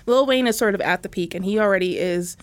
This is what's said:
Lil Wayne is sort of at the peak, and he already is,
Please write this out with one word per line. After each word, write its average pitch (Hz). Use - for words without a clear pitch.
Lil 254
Wayne 262
is 220
sort 208
of 190
at 180
the 196
peak, 175
and 180
he 208
already 190
is, 175